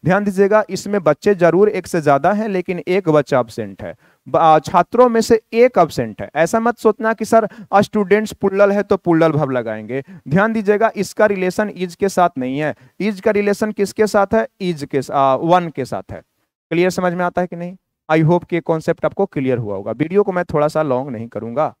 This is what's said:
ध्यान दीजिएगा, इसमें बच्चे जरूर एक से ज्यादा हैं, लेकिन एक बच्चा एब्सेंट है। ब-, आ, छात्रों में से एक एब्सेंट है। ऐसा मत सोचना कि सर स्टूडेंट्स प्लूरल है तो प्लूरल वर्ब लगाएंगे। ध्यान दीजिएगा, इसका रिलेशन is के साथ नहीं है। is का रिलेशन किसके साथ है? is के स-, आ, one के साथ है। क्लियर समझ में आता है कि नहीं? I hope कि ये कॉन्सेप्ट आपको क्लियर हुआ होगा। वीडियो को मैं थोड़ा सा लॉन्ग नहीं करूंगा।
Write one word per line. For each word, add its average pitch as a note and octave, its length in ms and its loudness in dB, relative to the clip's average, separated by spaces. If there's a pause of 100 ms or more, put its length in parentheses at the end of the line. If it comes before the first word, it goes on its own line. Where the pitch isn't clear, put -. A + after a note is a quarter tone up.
ध्यान F#3 180 2
दीजिएगा, G3+ 460 2
इसमें G3+ 340 -4
बच्चे F3+ 320 2
जरूर F3 340 4
एक F3+ 180 -6
से F3 140 -2
ज्यादा C#3+ 300 2
हैं, G#3+ 180 -2
लेकिन F3+ 380 -4
एक F3+ 220 0
बच्चा D3 300 2
एब्सेंट A2 440 -8
है। E2+ 120 -12 (320)
ब-, C3 100 0
आ, D#3+ 220 6
छात्रों A3+ 500 2
में A3+ 120 2
से A3 200 2 (120)
एक A#3+ 240 4
एब्सेंट C3 440 -2
है। G2 140 -10
ऐसा E3 240 2
मत A3+ 180 -2
सोचना A3 360 0
कि A3 120 -6
सर A3 220 4 (280)
स्टूडेंट्स G3+ 580 2
प्लूरल G3 380 2
है G3+ 120 0
तो G3+ 140 0
प्लूरल E3 340 2
वर्ब C#3+ 200 0
लगाएंगे। A2+ 520 -6 (240)
ध्यान G3 260 0
दीजिएगा, G#3+ 420 0
इसका G#3 300 0
रिलेशन G3+ 440 0
is F3+ 260 -8
के G3 140 -2
साथ F3+ 280 0
नहीं C3 220 -4
है। D3+ 140 -2 (280)
is G3 200 -4
का A3 100 0
रिलेशन G#3 400 -2
किसके G#3 360 -2
साथ G3 260 0
है? A3 140 0 (140)
is E3 240 -4
के C3+ 160 -4
स-, - 100 -10
आ, C3+ 260 2
one E3+ 340 2
के C3+ 140 -6
साथ G2 260 -10
है। F#2 100 -14 (500)
क्लियर F3 180 2
समझ F3+ 240 -2
में F3+ 120 -4
आता F3 160 -4
है F3+ 60 -4
कि F3 80 -12
नहीं? F3 200 -12 (340)
I D#3 120 2
hope E3+ 240 2
कि - 100 -8
ये E3 60 0
कॉन्सेप्ट D#3+ 440 -2
आपको G3 200 -2
क्लियर C3 320 -4
हुआ G#2 180 -6
होगा। G2+ 160 -8
वीडियो D#3+ 320 0
को F#3+ 80 -2
मैं F3+ 140 -2
थोड़ा D3 220 0
सा D#3 140 -2
लॉन्ग C3+ 280 -2
नहीं A#2 180 -10
करूंगा। A#2 540 -6